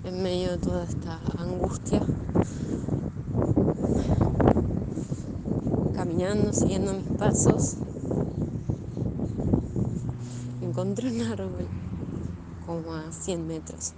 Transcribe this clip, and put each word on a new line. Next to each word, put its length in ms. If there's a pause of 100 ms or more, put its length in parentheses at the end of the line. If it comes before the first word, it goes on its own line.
en 180
medio 300
de 60
toda 260
esta 360 (160)
angustia, 640 (4000)
caminando, 560
siguiendo 400
mis 260
pasos, 560 (3000)
encontré 480
un 120
árbol 440 (1000)
como 260
a 200
cien 340
metros. 520